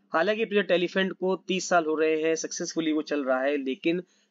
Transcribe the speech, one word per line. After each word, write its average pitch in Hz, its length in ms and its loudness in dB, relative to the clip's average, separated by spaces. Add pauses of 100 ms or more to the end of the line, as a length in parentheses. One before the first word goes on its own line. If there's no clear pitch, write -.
(140)
हालांकि 214 320 0
प्रोजेक्ट 190 260 0
एलिफेंट 180 420 0
को 185 220 -2
तीस 180 340 -4
साल 170 160 4
हो 156 100 0
रहे 156 260 2
हैं, 160 140 0
सक्सेसफुली 160 560 -4
वो 151 100 0
चल 147 220 -2
रहा 131 180 0
है, 143 160 0
लेकिन 156 460 -2 (280)